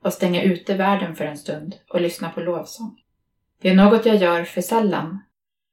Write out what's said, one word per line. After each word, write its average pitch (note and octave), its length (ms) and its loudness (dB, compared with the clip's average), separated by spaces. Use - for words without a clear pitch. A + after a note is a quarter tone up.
och F#3 120 -2
stänga F3+ 300 -2
ute F#3+ 320 0
världen F#3+ 400 -2
för D3+ 100 -6
en D3 120 -10
stund D3+ 380 -12
och F3 120 -2
lyssna E3+ 280 -4
på F3 100 -10
lovsång. F3 560 -8
Det F#3 80 2
är F#3 60 4
något G#3 300 6
jag A3 100 4
gör F3 280 2
för - 180 -8
sällan, F3+ 580 -2